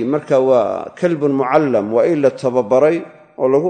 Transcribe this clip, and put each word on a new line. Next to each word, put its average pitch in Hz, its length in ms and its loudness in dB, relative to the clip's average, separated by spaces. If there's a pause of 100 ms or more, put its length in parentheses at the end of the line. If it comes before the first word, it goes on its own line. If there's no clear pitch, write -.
marka 143 360 -2
waa 113 560 0
kalbun 147 360 -2
mucallam, 131 600 0
waa 117 120 2
ay 170 120 0
la 139 140 2
tababaray 127 680 0 (400)
oo 135 100 0
lagu 147 220 0